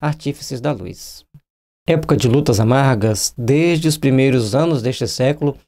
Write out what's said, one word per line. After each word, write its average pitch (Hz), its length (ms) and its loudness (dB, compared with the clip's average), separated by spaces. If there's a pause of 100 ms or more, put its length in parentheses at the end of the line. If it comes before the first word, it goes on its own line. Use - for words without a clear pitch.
artífices 143 580 -6
da 147 120 -4
luz. 92 520 -14 (640)
Época 160 300 2
de - 100 2
lutas 123 320 2
amargas, 113 800 2
desde 156 480 2
os 156 100 0
primeiros 131 560 2
anos 147 300 0
deste 120 240 -4
século, 143 500 -2 (120)